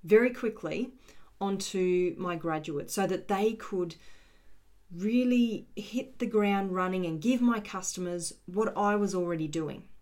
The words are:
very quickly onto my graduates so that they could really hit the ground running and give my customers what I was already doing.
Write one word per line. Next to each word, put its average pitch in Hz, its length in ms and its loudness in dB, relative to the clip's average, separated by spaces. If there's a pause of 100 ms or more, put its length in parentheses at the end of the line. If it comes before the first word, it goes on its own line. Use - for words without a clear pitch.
very 220 280 6
quickly 214 600 -4 (480)
onto 185 800 0
my 175 180 -4
graduates 156 600 -4
so 196 100 0
that 185 220 -2
they 208 260 2
could 180 420 -4 (960)
really 233 840 2
hit - 420 -8
the 240 80 0
ground 202 480 2
running 185 320 0
and 160 160 -4
give 240 200 2
my 240 180 4
customers 180 760 -6 (140)
what 202 280 0
I 208 200 2
was 202 180 2
already 170 340 0
doing. 151 360 -4 (180)